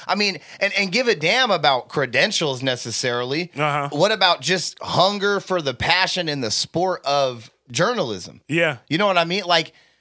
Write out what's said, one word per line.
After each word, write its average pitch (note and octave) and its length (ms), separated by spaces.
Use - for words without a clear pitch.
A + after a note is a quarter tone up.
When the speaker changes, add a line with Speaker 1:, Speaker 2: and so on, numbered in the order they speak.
Speaker 1:
I F#3 80
mean, G3 220
and, G3 180
and G3 140
give A#3+ 160
a A3+ 80
damn G#3 380
about D3 360
credentials C3+ 760
necessarily. B2+ 920
Speaker 2:
Uh-huh. C#3+ 360
Speaker 1:
What D#3+ 180
about F#3 300
just D#3 420
hunger G3 560
for F3+ 240
the C3+ 100
passion F3 560
and C#3+ 140
the A2 80
sport F3 540
of C3+ 440
journalism? B2 800
Speaker 2:
Yeah. D#3 300
Speaker 1:
You D3 100
know G#3 80
what F#3+ 120
I E3+ 60
mean? F3+ 200
Like, E3+ 280